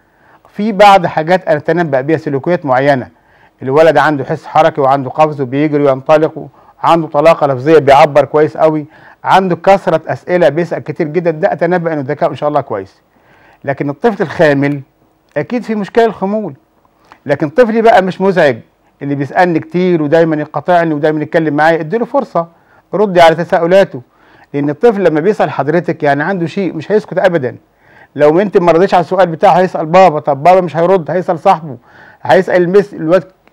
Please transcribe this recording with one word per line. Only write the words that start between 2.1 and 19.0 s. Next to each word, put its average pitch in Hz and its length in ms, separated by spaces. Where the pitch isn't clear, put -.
سلوكيات 151 500
معينة. 131 420
الولد 147 360
عنده 139 260
حس - 220
حركي 156 340
وعنده 135 300
قفز 151 300
وبيجري 143 440
وينطلق 147 640
وعنده 160 240
طلاقة 156 380
لفظية، 139 320
بيعبر 143 460
كويس 151 320
قوي، 156 300
عنده 170 320
كثرة 180 500
أسئلة، 170 420
بيسأل 165 360
كتير 156 240
جدا، 170 220
ده 156 220
أتنبأ 170 400
إنه 151 140
ذكاؤه 147 240
إن 143 60
شاء 147 120
الله 147 120
كويس. 101 400
لكن 139 260
الطفل 202 320
الخامل 143 580
أكيد 208 260
في 220 120
مشكلة 214 300
الخمول، 196 500
لكن 143 220
طفلي 220 340
بقى 208 200
مش 185 180
مزعج، 170 380